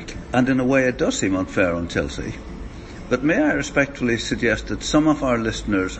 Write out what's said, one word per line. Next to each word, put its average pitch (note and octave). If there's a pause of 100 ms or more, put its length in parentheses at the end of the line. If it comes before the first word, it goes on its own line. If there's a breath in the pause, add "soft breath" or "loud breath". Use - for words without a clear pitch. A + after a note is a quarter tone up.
(320 loud breath)
and B2+
in C3
a B2+
way C3
it B2
does G3+
seem F#2+
unfair F#2
on E2+
Chelsea. E2 (760 loud breath)
But B2+
may F3+
I D4
respectfully C3+
suggest A2
that G#2
some D#3
of D3
our B2
listeners G#2